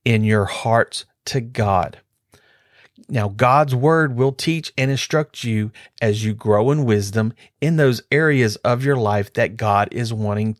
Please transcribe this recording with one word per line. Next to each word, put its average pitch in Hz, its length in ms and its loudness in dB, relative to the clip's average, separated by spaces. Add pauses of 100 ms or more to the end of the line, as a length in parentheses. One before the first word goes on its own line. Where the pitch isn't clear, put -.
in 113 200 2
your 107 220 2
hearts - 580 -2 (220)
to 131 160 -4
God." 101 560 -2 (1080)
Now, 104 220 -4
God's 131 460 2
word 147 420 2
will 131 160 0
teach 160 460 -4
and 131 120 0
instruct - 540 -4
you 107 280 -2 (280)
as 110 240 0
you 110 80 -2
grow 107 380 2
in 147 160 2
wisdom 107 480 0 (260)
in 160 160 0
those 131 240 2 (100)
areas 139 460 2
of 123 260 0
your 143 140 2
life 104 380 0
that 113 240 -2
God 104 320 2
is 113 200 -4
wanting 107 500 -4